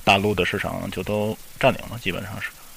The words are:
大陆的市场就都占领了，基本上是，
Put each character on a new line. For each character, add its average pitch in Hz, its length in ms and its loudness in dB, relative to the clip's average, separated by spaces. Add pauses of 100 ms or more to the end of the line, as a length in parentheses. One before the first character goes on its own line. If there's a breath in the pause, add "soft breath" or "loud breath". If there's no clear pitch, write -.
大 98 140 8
陆 101 180 2
的 90 100 2
市 101 140 0
场 90 320 -4
就 95 100 -4
都 104 340 0 (220)
占 127 160 4
领 - 60 -6 (100)
了， 107 140 -8
基 92 80 0
本 - 120 -4
上 101 180 -8
是， - 80 -6 (280 loud breath)